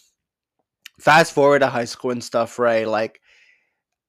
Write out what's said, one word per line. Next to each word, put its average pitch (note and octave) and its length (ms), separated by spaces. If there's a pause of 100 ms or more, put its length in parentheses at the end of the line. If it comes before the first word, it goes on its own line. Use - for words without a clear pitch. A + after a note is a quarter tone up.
(1000)
Fast D#3 360
forward C#3+ 240
to C3+ 80
high A#2+ 180
school B2 280
and A#2+ 120
stuff, - 340
right? A2+ 300
Like, A2 320 (880)